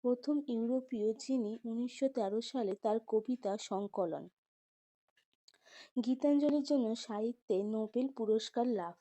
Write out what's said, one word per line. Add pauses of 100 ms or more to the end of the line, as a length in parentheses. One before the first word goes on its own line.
প্রথম
ইউরোপীয়
যিনি
উনিশশো
তেরো
সালে
তার
কবিতা
সংকলন (1800)
গীতাঞ্জলির
জন্য
সাহিত্যে
নোবেল
পুরস্কার
লাভ।